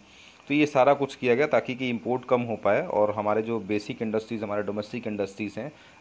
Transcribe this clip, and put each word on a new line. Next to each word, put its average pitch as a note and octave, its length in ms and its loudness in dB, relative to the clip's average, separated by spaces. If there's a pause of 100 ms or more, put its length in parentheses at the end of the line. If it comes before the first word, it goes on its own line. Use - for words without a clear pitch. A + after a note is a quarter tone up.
(480)
तो C#3+ 60 -4
ये D3 120 4
सारा C#3+ 280 6
कुछ C3+ 220 -2
किया B2 200 2
गया C#3+ 120 2
ताकि B2 280 0
कि B2+ 140 -4
import A#2+ 360 -2
कम B2 160 2
हो A#2 140 -4
पाए G#2+ 300 2
और G#2 260 2
हमारे G#2 300 0
जो A2+ 180 -2
basic G#2 420 -4
industries, A2 420 -4
हमारे G#2 200 -2
domestic G#2 440 -6
industries G#2 500 -6
हैं, C3 140 -8 (300)